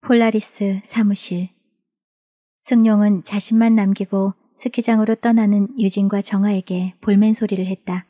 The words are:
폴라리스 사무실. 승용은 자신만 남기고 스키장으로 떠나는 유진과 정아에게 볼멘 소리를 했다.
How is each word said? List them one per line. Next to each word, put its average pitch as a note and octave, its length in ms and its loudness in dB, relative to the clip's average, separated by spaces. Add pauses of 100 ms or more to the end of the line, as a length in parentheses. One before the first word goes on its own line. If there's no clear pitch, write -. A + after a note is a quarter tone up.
폴라리스 G#3+ 800 0
사무실. G3+ 680 -2 (1080)
승용은 G#3 640 2
자신만 A3+ 520 2
남기고 G3 580 0 (200)
스키장으로 A3+ 640 -2
떠나는 G#3 520 2 (120)
유진과 G3+ 420 0
정아에게 F#3+ 800 -4
볼멘 G#3+ 320 4
소리를 F#3+ 320 -2
했다. F#3 440 -8